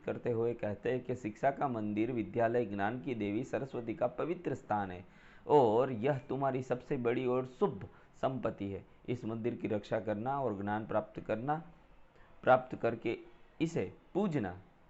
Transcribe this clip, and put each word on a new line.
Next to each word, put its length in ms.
करते 260
हुए 220
कहते 380
हैं 120
कि 120
शिक्षा 360
का 160
मंदिर 440
विद्यालय 540
ज्ञान 360
की 140
देवी 280
सरस्वती 520
का 120
पवित्र 480
स्थान 360
है 140
और 440
यह 260
तुम्हारी 460
सबसे 340
बड़ी 280
और 200
शुभ 440
संपत्ति 440
है। 200
इस 160
मंदिर 300
की 120
रक्षा 320
करना 420
और 200
ज्ञान 240
प्राप्त 340
करना, 440
प्राप्त 320
करके 420
इसे 320
पूजना 440